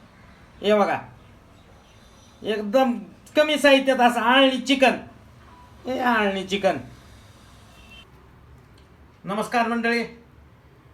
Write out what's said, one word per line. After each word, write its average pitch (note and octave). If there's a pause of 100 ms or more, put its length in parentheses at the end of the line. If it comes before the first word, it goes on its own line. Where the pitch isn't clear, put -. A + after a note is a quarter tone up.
(600)
हे G3+
बघा, E3+ (1400)
एकदम G#3+ (380)
कमी D4+
साहित्यात C4+
असं A#3+
आळणी B3+
चिकन. C4 (920)
हे C4
आळणी G#3
चिकन. F#3+ (2500)
नमस्कार A3
मंडळी, A#3 (880)